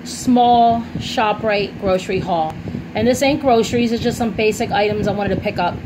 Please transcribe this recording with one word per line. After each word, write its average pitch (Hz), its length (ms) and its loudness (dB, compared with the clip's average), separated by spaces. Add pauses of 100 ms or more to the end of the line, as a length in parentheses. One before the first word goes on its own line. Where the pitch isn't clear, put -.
small 240 760 4 (160)
ShopRite 208 800 -2
grocery 185 400 -2
haul. 165 340 -2 (420)
And 214 120 0
this 254 140 2
ain't 285 200 2
groceries, 240 500 2
it's 233 120 -2
just 233 140 -2
some 226 140 -2
basic 214 400 -2
items 208 360 0
I 202 40 0
wanted 196 240 -2
to - 60 -4
pick 208 180 -4
up. 175 160 -2 (100)